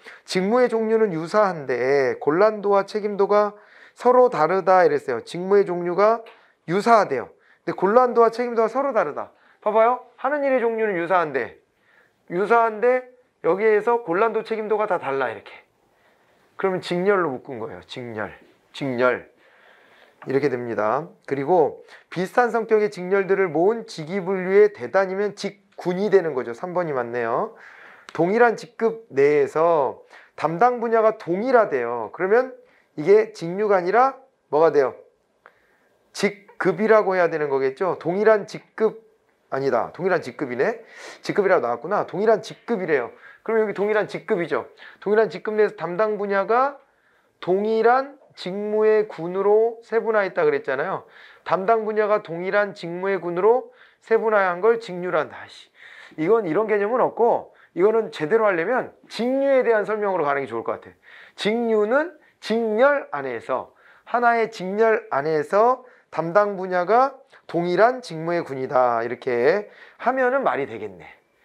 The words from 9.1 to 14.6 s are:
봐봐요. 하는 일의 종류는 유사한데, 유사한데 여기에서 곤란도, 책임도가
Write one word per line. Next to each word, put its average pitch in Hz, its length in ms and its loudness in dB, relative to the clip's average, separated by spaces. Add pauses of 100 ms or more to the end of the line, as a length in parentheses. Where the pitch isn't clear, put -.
봐봐요. 226 440 2 (100)
하는 285 280 -4
일의 269 160 0
종류는 220 380 -2
유사한데, 160 600 -2 (720)
유사한데 226 800 0 (340)
여기에서 214 600 2
곤란도, 214 400 0
책임도가 214 420 -4